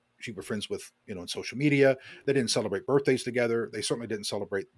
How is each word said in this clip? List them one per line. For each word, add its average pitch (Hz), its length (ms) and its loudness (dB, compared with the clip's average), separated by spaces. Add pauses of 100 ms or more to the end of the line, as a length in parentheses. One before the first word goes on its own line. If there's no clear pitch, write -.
(220)
she 120 100 -10
were 92 100 -10
friends 107 280 -6
with, 98 220 -8 (140)
you 104 80 -12
know, 90 80 -8
in 90 60 -12
social 104 300 -8
media. 139 380 6 (300)
They 139 60 2
didn't 127 180 2
celebrate 101 380 -2
birthdays 139 360 4
together. 117 480 0
They 107 100 -6
certainly 117 260 -4
didn't 104 180 -6
celebrate 101 400 -4 (120)